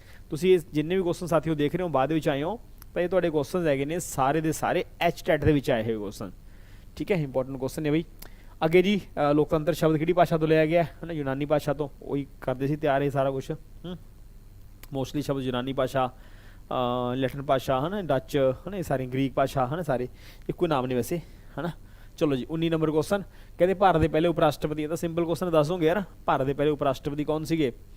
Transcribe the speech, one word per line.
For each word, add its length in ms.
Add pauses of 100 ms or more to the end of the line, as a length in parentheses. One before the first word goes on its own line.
(300)
ਤੁਸੀਂ 260
ਇਸ 180
ਜਿੰਨੇ 240
ਵੀ 60
ਕੁਐਸਚਨ 220
ਸਾਥੀਓ 300
ਦੇਖ 200
ਰਹੇ 80
ਹੋ, 60
ਬਾਅਦ 240
ਵਿੱਚ 160
ਆਏ 140
ਹੋ, 160 (340)
ਤਾਂ 80
ਇਹ 80
ਤੁਹਾਡੇ 200
ਕੁਐਸਚਨਸ 380
ਹੈਗੇ 180
ਨੇ 140
ਸਾਰੇ 420
ਦੇ 100
ਸਾਰੇ 340 (140)
ਐਚ 240
ਟੈਟ 220
ਦੇ 80
ਵਿੱਚ 180
ਆਏ 120
ਹੋਏ 120
ਕੁਐਸਚਨ, 360 (640)
ਠੀਕ 160
ਹੈ। 60
ਇੰਪੋਰਟੈਂਟ 400
ਕੁਐਸਚਨ 260
ਨੇ 80
ਬਈ। 120 (600)
ਅੱਗੇ 160
ਜੀ, 200
ਅਹ, 320
ਲੋਕਤੰਤਰ 400
ਸ਼ਬਦ 240
ਕਿਹੜੀ 160
ਭਾਸ਼ਾ 240
ਤੋਂ 100
ਲਿਆ 180
ਗਿਆ 180
ਹੈ 60 (160)
ਨਾ? 80
ਯੂਨਾਨੀ 320
ਭਾਸ਼ਾ 280
ਤੋਂ। 160 (120)
ਉਹੀ 260 (140)
ਕਰਦੇ 260
ਸੀ 80
ਤਿਆਰ 260
ਇਹ 100
ਸਾਰਾ 200
ਕੁਛ। 200
ਹੂੰ, 420 (1040)
mostly 240
ਸ਼ਬਦ 200
ਯੂਨਾਨੀ 320
ਭਾਸ਼ਾ, 380 (520)
ਅਹ, 520
ਲੈਟਿਨ 260
ਭਾਸ਼ਾ, 400
ਹੈ 80
ਨਾ, 120
ਡੱਚ, 360
ਹੈ 340
ਨਾ, 60
ਇਹ 60
ਸਾਰੀਆਂ 260
ਗ੍ਰੀਕ 240
ਭਾਸ਼ਾ, 340
ਹੈ 80
ਨਾ, 60
ਸਾਰੇ 260 (420)
ਇੱਕੋ 180
ਨਾਮ 180
ਨੇ 100
ਵੈਸੇ, 220 (400)
ਹੈ 40
ਨਾ। 100 (460)
ਚਲੋ 180
ਜੀ, 140
ਉੱਨੀ 200
ਨੰਬਰ 220
ਕੁਐਸਚਨ, 320 (340)
ਕਹਿੰਦੇ 160
ਭਾਰਤ 280
ਦੇ 60
ਪਹਿਲੇ 200
ਉਪ 120
ਰਾਸ਼ਟਰਪਤੀ, 440
ਇਹ 40
ਤਾਂ 100
ਸਿੰਪਲ 280
ਕੁਐਸਚਨ 260
ਦੱਸ 160
ਦੋਗੇ 200
ਯਾਰ, 160 (220)
ਭਾਰਤ 200
ਦੇ 80
ਪਹਿਲੇ 180
ਉਪ 120
ਰਾਸ਼ਟਰਪਤੀ 400
ਕੌਣ 200
ਸੀਗੇ? 280 (260)